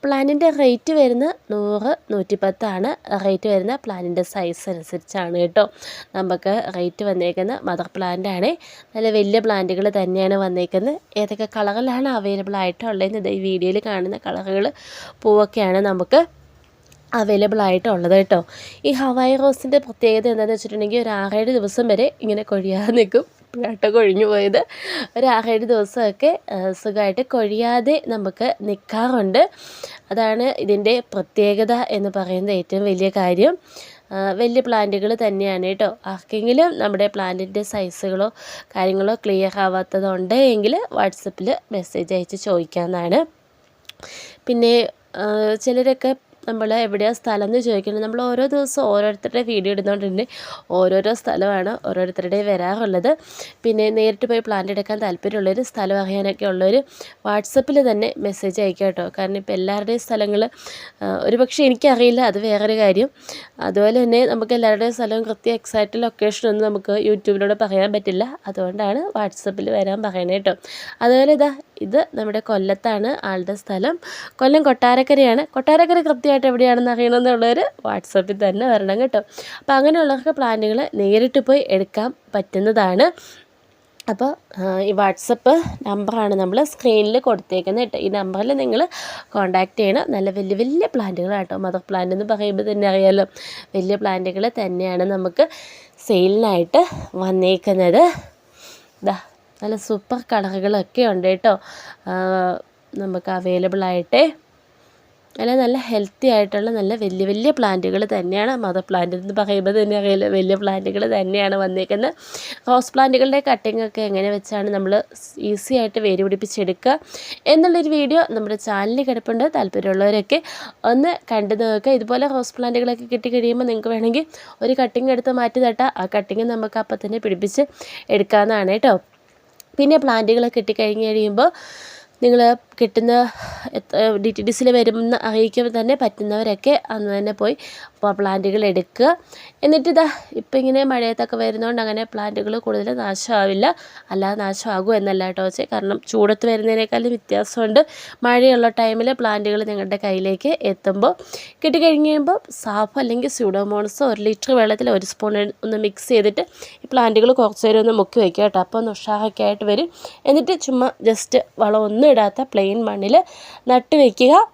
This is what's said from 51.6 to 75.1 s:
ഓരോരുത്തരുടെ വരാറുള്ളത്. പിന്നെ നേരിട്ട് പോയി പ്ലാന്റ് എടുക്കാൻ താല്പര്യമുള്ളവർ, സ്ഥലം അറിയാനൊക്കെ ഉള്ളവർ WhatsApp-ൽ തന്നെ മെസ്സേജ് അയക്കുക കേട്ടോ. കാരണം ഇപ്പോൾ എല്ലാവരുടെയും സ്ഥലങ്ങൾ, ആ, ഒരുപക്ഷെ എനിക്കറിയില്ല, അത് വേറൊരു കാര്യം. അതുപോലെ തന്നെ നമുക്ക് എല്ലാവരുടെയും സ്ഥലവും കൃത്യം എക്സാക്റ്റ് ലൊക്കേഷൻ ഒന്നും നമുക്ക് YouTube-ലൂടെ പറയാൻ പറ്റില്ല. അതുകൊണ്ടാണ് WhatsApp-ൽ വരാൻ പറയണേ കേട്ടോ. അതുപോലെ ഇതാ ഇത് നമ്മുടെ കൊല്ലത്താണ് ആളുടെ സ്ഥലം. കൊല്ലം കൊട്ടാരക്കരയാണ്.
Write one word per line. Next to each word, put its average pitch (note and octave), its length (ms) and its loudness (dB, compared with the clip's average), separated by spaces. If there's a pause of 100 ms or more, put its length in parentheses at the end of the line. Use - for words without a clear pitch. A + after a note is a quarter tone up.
ഓരോരുത്തരുടെ F#3 600 -4
വരാറുള്ളത്. F#3+ 600 0 (560)
പിന്നെ A3 200 2 (140)
നേരിട്ട് A3 320 0
പോയി A3+ 180 0
പ്ലാന്റ് G3 260 -4
എടുക്കാൻ G3+ 300 -6
താല്പര്യമുള്ളവർ, G3 560 -2 (100)
സ്ഥലം G3 320 -2
അറിയാനൊക്കെ G3 480 -4
ഉള്ളവർ F#3 260 2 (520)
WhatsApp-ൽ C4 500 0 (120)
തന്നെ G#3+ 200 0 (160)
മെസ്സേജ് G3 380 -4
അയക്കുക F#3+ 240 0
കേട്ടോ. F3+ 180 -4 (100)
കാരണം G3 260 -4
ഇപ്പോൾ G3+ 160 -6
എല്ലാവരുടെയും G#3 480 -4
സ്ഥലങ്ങൾ, G#3 380 0 (580)
ആ, G3+ 40 -6 (220)
ഒരുപക്ഷെ B3+ 400 0
എനിക്കറിയില്ല, B3 520 4 (120)
അത് G3 60 -4 (100)
വേറൊരു G#3+ 340 0
കാര്യം. G3+ 260 4 (600)
അതുപോലെ G3+ 360 2
തന്നെ A#3 160 4 (120)
നമുക്ക് A3+ 260 -2
എല്ലാവരുടെയും A3+ 400 2
സ്ഥലവും A3+ 320 -4
കൃത്യം A3+ 300 -2
എക്സാക്റ്റ് A3 440 -2
ലൊക്കേഷൻ G#3+ 480 -2
ഒന്നും G#3+ 180 0
നമുക്ക് G3+ 260 -2 (120)
YouTube-ലൂടെ G3+ 560 0
പറയാൻ G3 320 0
പറ്റില്ല. G3+ 280 -2 (260)
അതുകൊണ്ടാണ് G3+ 520 -4 (160)
WhatsApp-ൽ G3+ 600 -6
വരാൻ G3 200 -2 (100)
പറയണേ F#3 300 -2
കേട്ടോ. G3 160 0 (520)
അതുപോലെ C4 340 6
ഇതാ C#4+ 100 4 (360)
ഇത് A#3 140 2 (160)
നമ്മുടെ G#3+ 240 -4 (120)
കൊല്ലത്താണ് G3+ 580 -2 (200)
ആളുടെ F#3 320 -4
സ്ഥലം. G#3 320 -2 (460)
കൊല്ലം C#4+ 280 6
കൊട്ടാരക്കരയാണ്. C4 720 4 (120)